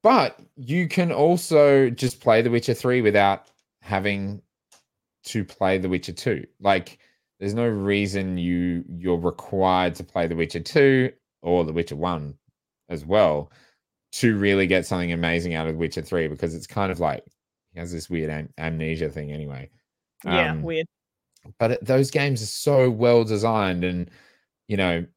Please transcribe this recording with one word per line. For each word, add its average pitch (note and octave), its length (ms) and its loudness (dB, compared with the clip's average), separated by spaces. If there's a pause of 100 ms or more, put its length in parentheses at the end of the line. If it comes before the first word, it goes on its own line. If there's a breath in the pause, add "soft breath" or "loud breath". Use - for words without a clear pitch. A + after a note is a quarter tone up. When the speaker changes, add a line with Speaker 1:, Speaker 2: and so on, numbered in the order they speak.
Speaker 1:
But G#3+ 380 4 (180)
you D3+ 300 -2
can F3 240 0
also D3 800 4
just B2 300 -2
play A2+ 200 4
The A#2 100 2
Witcher A#2 240 0
Three B2 280 0
without G2+ 460 4 (340)
having G2 580 -4 (840)
to G#2 200 -4
play F#2+ 320 -2
The F#2 120 -2
Witcher F2+ 240 -4
Two. F2 340 -6 (140)
Like, F#2+ 400 -2 (380)
there's G2+ 160 -6
no A#2 140 0
reason G2 680 -2
you, F2 500 -2
you're F2 300 -2
required F2+ 760 0
to F2 80 -12
play E2+ 220 -4
The E2 100 -4
Witcher E2 240 -4
two C3+ 520 2 (300)
or F2 220 2
The D#2 80 -6
Witcher E2 240 -4
one D#2 380 -4 (540)
as D#2+ 160 -10
well D#2+ 460 2 (600 soft breath)
to A2+ 260 2
really G2 280 4
get F2+ 200 2
something F2 260 -2
amazing E2+ 420 -2
out D#2+ 120 -4
of D#2+ 80 -4
The D#2 40 -8
Witcher E2 240 -6
three, E2 260 -4
because D#2+ 260 -6
it's E2 120 -14
kind G2 240 -4
of E2+ 100 -8
like D2+ 240 -4 (480)
he F2 80 -16
has E2+ 120 -10
this D#2+ 160 -10
weird D#2 220 -4
am-, D2+ 180 -8 (100)
amnesia D#2+ 520 -6
thing D2 220 -12
anyway. C#2+ 380 -12 (540)
Speaker 2:
Yeah, E3+ 280 0
Speaker 1:
Um, D#3 100 -6
Speaker 2:
weird. E3 240 -4 (720)
Speaker 1:
but A#2 140 0
it, A2+ 120 -6
those C3 260 2
games C#3 320 -2
are G#2+ 40 -8
so C3 440 2
well A#2 340 4
designed, G#2+ 600 0
and, F2 260 -4 (560 soft breath)
you G#2 120 -4
know F2 260 0 (120)